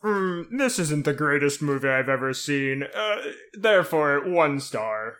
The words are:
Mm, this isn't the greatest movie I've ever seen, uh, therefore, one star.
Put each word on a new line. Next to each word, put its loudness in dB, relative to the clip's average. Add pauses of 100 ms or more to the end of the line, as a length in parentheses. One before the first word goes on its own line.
Mm, -2 (120)
this 0
isn't 0
the 0
greatest 2
movie 0
I've 2
ever 0
seen, -2
uh, -2 (360)
therefore, 2
one 2
star. -6